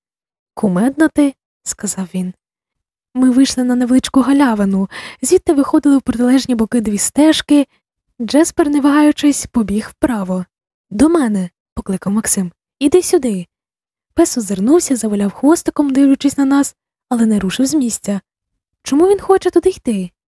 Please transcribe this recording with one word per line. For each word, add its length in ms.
«Кумедна 540
ти», 260
сказав 520
він. 200
Ми 160
вийшли 340
на 100
невеличку 460
галявину, 680
звідти 300
виходили 440
в 60
протилежні 520
боки 260
дві 180
стежки. 680
Джеспер, 480
не 120
вагаючись, 640
побіг 440
вправо. 540
«До 180
мене», 420
покликав 380
Максим. 400
«Іди 240
сюди». 440
Пес 240
озирнувся, 580
завиляв 360
хвостиком, 580
дивлячись 480
на 60
нас, 320
але 180
не 120
рушив 280
з 80
місця. 460
«Чому 260
він 100
хоче 320
туди 180
йти?» 420